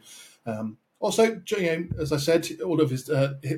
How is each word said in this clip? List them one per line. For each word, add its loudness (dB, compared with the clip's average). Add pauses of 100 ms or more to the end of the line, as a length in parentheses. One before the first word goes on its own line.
(460)
Um, -8 (240)
also, 4
ju-, -4
you 2
know, -6
as 0
I 2
said, 2 (160)
all 0
of 4
his, -4
uh, 2 (240)